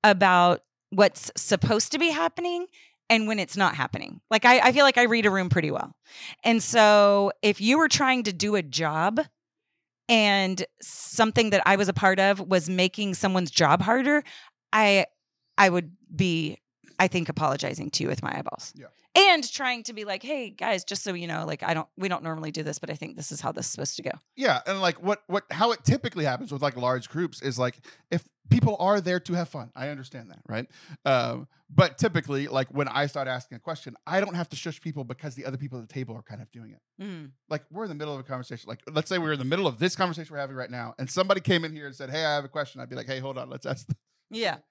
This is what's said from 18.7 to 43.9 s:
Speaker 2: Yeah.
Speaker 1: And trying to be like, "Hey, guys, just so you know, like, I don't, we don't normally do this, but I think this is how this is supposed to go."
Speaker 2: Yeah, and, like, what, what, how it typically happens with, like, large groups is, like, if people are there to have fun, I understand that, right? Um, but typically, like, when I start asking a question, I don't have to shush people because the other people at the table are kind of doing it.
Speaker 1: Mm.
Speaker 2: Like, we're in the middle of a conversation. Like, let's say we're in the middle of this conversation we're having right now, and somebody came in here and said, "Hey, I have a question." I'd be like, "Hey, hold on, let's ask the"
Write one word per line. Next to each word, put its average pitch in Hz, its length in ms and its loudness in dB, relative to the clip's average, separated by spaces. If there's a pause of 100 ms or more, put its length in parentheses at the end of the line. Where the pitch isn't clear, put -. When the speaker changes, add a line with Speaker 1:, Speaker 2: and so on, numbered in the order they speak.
Speaker 2:
Yeah. 143 120 -20 (280)
Speaker 1:
And 349 360 6
trying 247 320 -6
to 240 100 -12
be 214 120 -10
like, 202 160 -6
"Hey, 254 300 -6
guys, 196 320 -4
just - 200 -8
so 196 100 -6
you 175 140 -8
know, 160 180 -6
like, 156 180 -8
I - 100 -2
don't, 160 140 -4 (100)
we 190 120 -4
don't 180 140 -4
normally 160 280 -8
do 160 100 -8
this, 151 160 -6
but 156 140 -10
I - 20 -6
think - 240 -12
this - 140 -10
is 143 100 -6
how - 100 -4
this - 140 -8
is - 60 -4
supposed - 260 -6
to - 60 -12
go." - 80 -6 (240)
Speaker 2:
Yeah, 233 320 0
and, 196 140 -4
like, 175 200 -2
what, 196 260 -4
what, 196 240 -4
how 220 200 2
it 220 120 -6
typically 233 420 0
happens 139 260 -4
with, 139 100 -6
like, 139 160 -2
large 123 320 -2
groups 165 320 -6
is, 131 160 -4
like, 123 220 -2 (320)
if 170 160 -2 (240)
people 226 280 4
are 196 220 2
there 180 200 -2
to - 120 -6
have 175 160 -4
fun, 123 260 -14
I 131 140 -8
understand 131 400 -14
that, - 180 -20
right? 113 200 -8 (380)
Um, 123 420 0 (220)
but - 280 4
typically, 147 500 -2
like, 131 220 -2
when 139 180 -2
I 135 200 -2
start 139 200 -6
asking 127 300 -10
a - 20 -18
question, 147 360 -14 (100)
I 180 160 0
don't 196 140 -4
have 175 140 -4
to - 60 -14
shush 151 240 -10
people 147 240 -10
because 127 320 -12
the 135 100 -14
other 135 120 -8
people 131 240 -10
at 110 60 -18
the - 60 -20
table 120 220 -10
are 110 80 -16
kind 107 180 -16
of 110 100 -20
doing 110 200 -20
it. - 320 -20
Speaker 1:
Mm. 165 280 -14 (180)
Speaker 2:
Like, 147 220 -8
we're 196 120 -12
in 214 60 -10
the 160 60 -12
middle 147 180 -10
of 139 60 -10
a 131 40 -16
conversation. 127 460 -12
Like, 113 220 -14
let's 151 180 -4
say 185 80 -2
we're 156 160 -4
in 143 60 -6
the 127 60 -6
middle 170 220 -2
of 120 120 -4
this 180 160 0
conversation 165 380 -6
we're 147 60 -8
having 135 160 -10
right 127 160 -10
now, 120 280 -10
and 131 100 -8
somebody 190 320 0
came 170 240 0
in 156 80 -10
here 151 140 -14
and 135 80 -16
said, 131 160 -12
"Hey, 156 120 -4
I 151 120 0
have 143 100 -4
a 135 40 -16
question." 139 300 -8
I'd 123 100 -14
be 123 60 -12
like, 120 120 -10
"Hey, 131 120 -6
hold 131 200 -10
on, 127 100 -12
let's 127 160 -16
ask 135 220 -8
the" - 80 -4 (340)